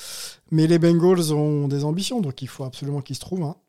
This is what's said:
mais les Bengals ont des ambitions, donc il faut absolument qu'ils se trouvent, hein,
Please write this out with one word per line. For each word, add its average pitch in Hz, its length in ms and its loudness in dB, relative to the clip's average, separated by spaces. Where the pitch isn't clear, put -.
mais 156 160 4
les 170 120 4
Bengals 170 540 4
ont 147 340 0
des 139 160 -2
ambitions, 196 380 -2
donc 139 220 -6
il 123 40 -10
faut - 160 -12
absolument 143 380 -6
qu'ils 131 140 -10
se - 60 -12
trouvent, 180 220 -6
hein, 151 120 -6